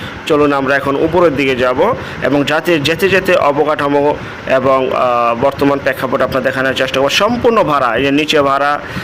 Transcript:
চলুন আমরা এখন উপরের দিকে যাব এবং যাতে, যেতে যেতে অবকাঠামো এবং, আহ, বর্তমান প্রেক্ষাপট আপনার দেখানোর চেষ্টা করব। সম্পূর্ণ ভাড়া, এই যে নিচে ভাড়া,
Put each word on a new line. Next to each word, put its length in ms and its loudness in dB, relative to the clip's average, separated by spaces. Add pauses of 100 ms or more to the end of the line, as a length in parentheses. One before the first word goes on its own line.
(260)
চলুন 280 2
আমরা 220 0
এখন 200 -2
উপরের 400 2
দিকে 200 0
যাব 380 0 (300)
এবং 200 0
যাতে, 360 0
যেতে 300 0
যেতে 260 2
অবকাঠামো 800 0 (320)
এবং, 460 2
আহ, 480 0
বর্তমান 380 2
প্রেক্ষাপট 420 -2
আপনার 220 -2
দেখানোর 300 -2
চেষ্টা 260 -2
করব। 100 2
সম্পূর্ণ 540 2
ভাড়া, 320 0
এই 80 0
যে 80 0
নিচে 300 2
ভাড়া, 380 0 (240)